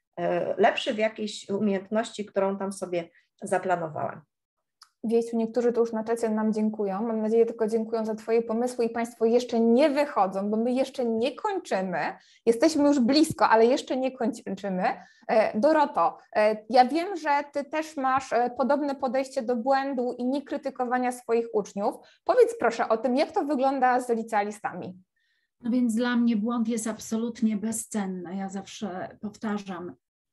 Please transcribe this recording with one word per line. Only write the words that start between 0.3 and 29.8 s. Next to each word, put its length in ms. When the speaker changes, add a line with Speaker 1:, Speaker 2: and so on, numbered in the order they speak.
Speaker 1:
lepszy 360
w 40
jakiejś 520
umiejętności, 760
którą 320
tam 140
sobie 380
zaplanowałam. 800
Speaker 2:
Wiesiu, 340
niektórzy 360
tu 60
już 140
na 100
czacie 260
nam 240
dziękują. 480
Mam 200
nadzieję, 240
tylko 220
dziękują 380
za 100
Twoje 260
pomysły 440
i 40
Państwo 360
jeszcze 340
nie 300
wychodzą, 600
bo 80
my 140
jeszcze 340
nie 300
kończymy. 640
Jesteśmy 420
już 120
blisko, 500
ale 160
jeszcze 320
nie 140
kończymy. 720
E, 320
Doroto, 580
e, 340
ja 160
wiem, 320
że 120
Ty 120
też 320
masz, 360
e, 240
podobne 380
podejście 460
do 140
błędu 600
i 80
niekrytykowania 840
swoich 420
uczniów. 420
Powiedz 360
proszę 300
o 80
tym, 180
jak 160
to 140
wygląda 540
z 100
licealistami. 880
Speaker 3:
No 100
więc 240
dla 200
mnie 220
błąd 300
jest 200
absolutnie 720
bezcenny. 800
Ja 140
zawsze 720
powtarzam 720